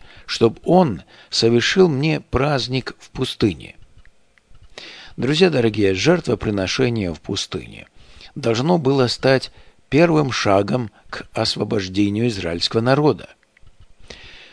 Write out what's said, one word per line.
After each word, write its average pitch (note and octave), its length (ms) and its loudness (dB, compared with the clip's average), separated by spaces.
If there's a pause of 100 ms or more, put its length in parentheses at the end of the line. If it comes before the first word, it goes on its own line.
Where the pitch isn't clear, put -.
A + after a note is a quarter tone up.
(240)
чтоб - 400 0
он D#3+ 380 2 (260)
совершил A#2+ 600 2
мне D3+ 320 -2
праздник B2+ 760 -2
в - 120 -20
пустыне“». F2 680 -4 (1400)
Друзья D3+ 340 2
дорогие, G#2+ 420 2
жертвоприношение A2 1200 -2
в D2+ 80 -12
пустыне A#1 680 -10 (480)
должно C3+ 440 0
было C3+ 300 2
стать C3 420 0 (400)
первым D3+ 420 4
шагом G#2 580 0 (200)
к - 240 -14
освобождению G#2+ 960 -2
израильского F2+ 520 -4
народа. C3+ 480 2 (1200)